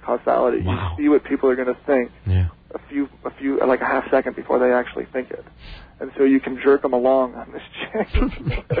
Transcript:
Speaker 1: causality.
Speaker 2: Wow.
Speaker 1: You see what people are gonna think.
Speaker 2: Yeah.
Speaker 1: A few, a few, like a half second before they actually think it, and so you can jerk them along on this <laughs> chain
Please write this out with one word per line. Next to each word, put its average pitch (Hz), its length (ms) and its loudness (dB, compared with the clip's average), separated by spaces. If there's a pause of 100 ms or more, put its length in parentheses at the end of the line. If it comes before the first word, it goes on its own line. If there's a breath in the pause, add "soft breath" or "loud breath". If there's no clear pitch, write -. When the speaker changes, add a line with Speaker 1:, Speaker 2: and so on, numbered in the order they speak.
Speaker 1:
causality. 123 580 0
Speaker 2:
Wow. 92 360 -4
Speaker 1:
You 147 60 -2
see 147 40 4
what 147 160 4
people 135 260 0
are 127 60 2
gonna 127 200 -2 (100)
think. 127 240 0 (160)
Speaker 2:
Yeah. 92 220 2 (260)
Speaker 1:
A - 40 -8 (120)
few, 143 180 -4 (160)
a 135 60 -8
few, 139 300 -2
like 127 200 2
a 120 60 -4
half 135 240 -2
second 131 260 0
before 135 220 -2
they 123 140 2
actually 123 340 -2
think 131 240 -8
it, - 140 -14 (560 loud breath)
and 135 160 -10
so 143 80 2
you 135 160 6
can 131 220 -8
jerk 143 200 6
them 135 120 0
along 127 400 2
on 117 180 -16
this 147 100 -14
<laughs> - 300 -14
chain - 720 -2 (160)